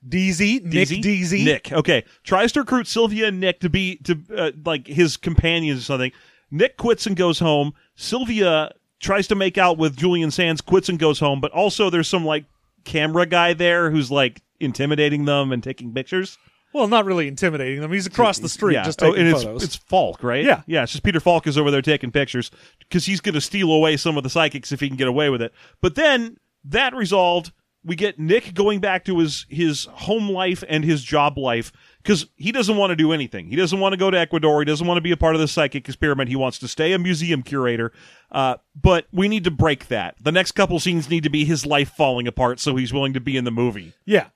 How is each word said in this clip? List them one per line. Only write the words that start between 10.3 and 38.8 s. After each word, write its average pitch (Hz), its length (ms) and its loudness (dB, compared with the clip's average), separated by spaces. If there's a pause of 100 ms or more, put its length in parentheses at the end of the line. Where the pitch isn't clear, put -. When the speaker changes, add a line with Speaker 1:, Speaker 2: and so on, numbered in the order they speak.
Speaker 2:
Sands, 165 300 0
quits 185 300 2
and 175 80 -2
goes 151 200 2
home, 139 220 0
but 147 120 -4
also 196 360 0
there's 170 200 0
some, 175 180 0
like, 151 180 -2 (400)
camera 160 420 0
guy 175 280 2
there 170 360 2
who's, 147 200 0
like, 139 320 0 (180)
intimidating 147 640 0
them 143 260 0
and 123 120 -4
taking 123 320 -12
pictures. 185 420 -6 (380)
Speaker 1:
Well, 254 140 0
not 220 160 4
really 180 240 0
intimidating 139 520 -4
them. 156 120 -6
He's 185 140 -4
across 196 320 2
the 165 100 -8
street 190 260 0
Speaker 2:
Yeah. 107 100 0
Speaker 1:
just - 180 -4
Speaker 2:
Oh, - 80 6
Speaker 1:
taking 190 160 0
Speaker 2:
and 165 80 6
it's, 127 100 0
Speaker 1:
photos. 113 200 -8
Speaker 2:
it's 165 120 -6
Falk, 135 460 -2
right? 123 220 -2
Speaker 1:
Yeah. 262 220 2
Speaker 2:
Yeah, 156 180 0
it's - 80 -8
just - 120 -10
Peter 165 160 2
Falk 170 260 2
is 143 120 -2
over 147 120 2
there 139 120 0
taking 139 300 0
pictures 131 380 -2 (400)
'cause 180 160 0
he's 190 140 -4
gonna 160 200 -2
steal 185 320 -2
away 156 240 4
some 156 200 -2
of 143 60 -4
the 131 80 -6
psychics 156 420 -2
if 135 80 -6
he 143 80 -2
can 135 80 -8
get 131 120 0
away 143 220 0
with 123 120 -2
it. 117 100 -8 (280)
But 175 160 0
then, 262 400 2 (280)
that 247 300 -2
resolved, 180 580 0 (320)
we 170 120 -6
get 196 240 -4
Nick 185 340 0
going 202 240 2
back 185 280 -2
to 185 120 0
his, 156 300 -2
his 151 440 -2
home 208 380 -4
life 185 380 -2
and 156 160 0
his 151 180 2
job 143 340 0
life 123 360 -4 (320)
'cause 190 220 2 (100)
he 180 160 -6
doesn't 220 240 0
wanna 196 200 2
do 156 160 4
anything. 113 360 -6
He 110 80 -4
doesn't 180 240 0
wanna 196 160 0
go 190 140 2
to 185 80 2
Ecuador. 156 420 2
He 151 40 0
doesn't 151 220 -2
wanna 175 160 2
be 175 80 -2
a 170 60 0
part 160 180 2
of 160 60 2
the 156 80 0
psychic 143 400 -4
experiment. 139 420 -2
He 131 60 -4
wants 131 240 -2
to 123 80 -10
stay 160 240 0
a 190 80 2
museum 165 420 -2
curator. 120 480 -2 (400)
Uh, 131 260 0 (240)